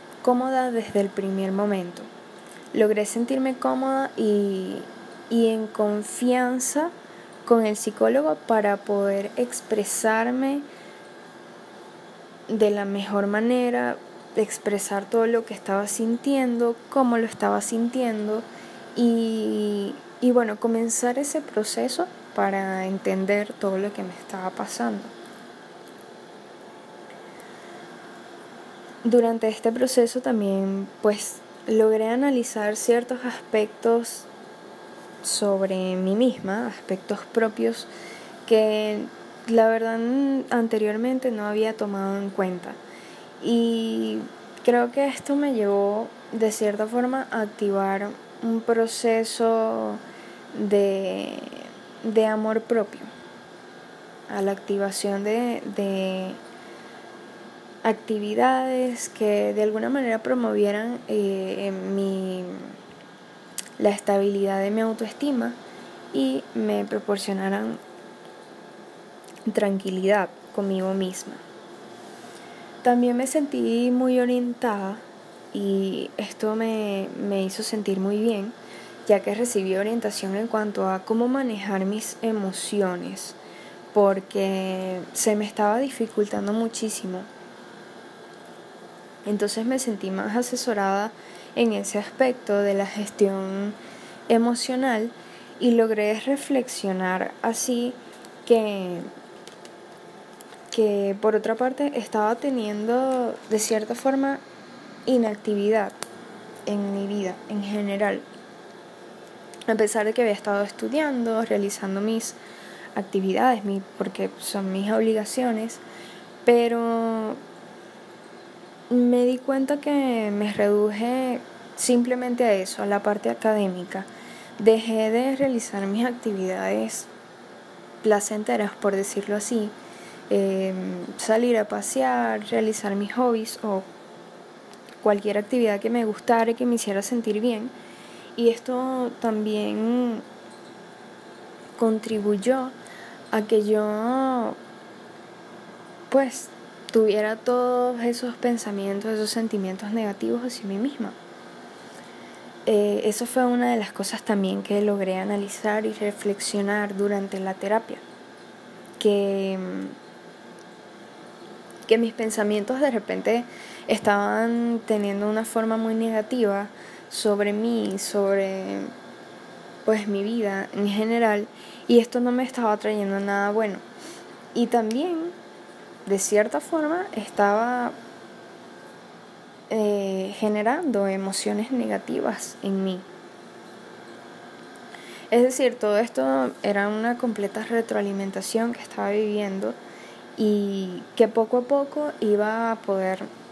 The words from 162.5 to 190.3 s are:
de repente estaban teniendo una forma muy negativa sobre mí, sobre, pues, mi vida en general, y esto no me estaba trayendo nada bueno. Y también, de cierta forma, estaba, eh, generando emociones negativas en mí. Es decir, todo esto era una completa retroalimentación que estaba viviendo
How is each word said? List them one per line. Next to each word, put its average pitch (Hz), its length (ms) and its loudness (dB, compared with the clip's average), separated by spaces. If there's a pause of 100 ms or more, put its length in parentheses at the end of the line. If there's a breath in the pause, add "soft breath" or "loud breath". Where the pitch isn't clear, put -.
de 285 100 4
repente 214 540 0 (440 loud breath)
estaban 220 960 2
teniendo 202 420 0
una 220 160 0
forma 220 320 0
muy 220 180 0
negativa 220 760 0 (400 loud breath)
sobre 208 440 2
mí, 214 460 0
sobre, 196 800 0 (1040)
pues, 214 220 2
mi 202 160 0
vida 202 500 -2
en 202 160 0
general, 220 600 2 (400 loud breath)
y 240 100 10
esto 233 220 6
no 247 100 2
me 247 140 2
estaba 233 320 2
trayendo 208 420 0
nada 202 320 2
bueno. 208 280 0 (760 loud breath)
Y 233 140 2
también, 240 480 2 (920)
de 196 140 2
cierta 214 400 2
forma, 330 460 0 (100)
estaba, 220 760 2 (1800)
eh, 202 680 2
generando 214 680 2
emociones 196 640 0
negativas 220 920 -2
en 196 220 0
mí. 185 160 -2 (2250 loud breath)
Es 240 100 8
decir, 254 320 4
todo 208 240 2
esto 262 540 2 (100)
era 202 240 2
una 220 320 -2
completa 214 460 -2
retroalimentación 208 1080 -2
que - 100 -10
estaba 202 280 -4
viviendo 208 640 0 (640 loud breath)